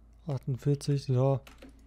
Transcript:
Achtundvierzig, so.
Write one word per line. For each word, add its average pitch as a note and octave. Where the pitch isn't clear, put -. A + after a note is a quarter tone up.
Achtundvierzig, C#3+
so. C3